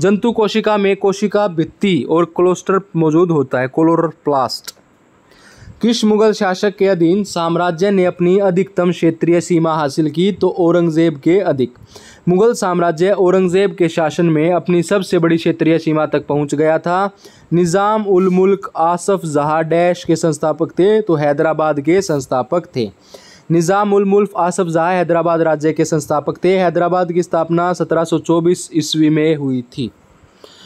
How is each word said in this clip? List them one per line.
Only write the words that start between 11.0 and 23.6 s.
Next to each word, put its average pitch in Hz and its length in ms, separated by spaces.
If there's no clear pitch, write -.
के 160 240
अधिक। 135 320
मुगल 196 280
साम्राज्य 175 560
औरंगजेब 185 640
के 170 140
शासन 165 380
में 160 240
अपनी 175 320
सबसे 185 360
बड़ी 165 180
क्षेत्रीय 165 420
सीमा 156 280
तक 143 200
पहुंच 147 280
गया 156 240
था। 185 320
निजाम 196 540
उल 185 220
मुल्क 190 480
आसफ 170 480
जहा 151 380
डैश 170 400
के 165 120
संस्थापक 156 560
थे? 208 300
तो 180 140
हैदराबाद 151 680
के 165 200
संस्थापक 143 720
थे। 113 140
निजाम 190 440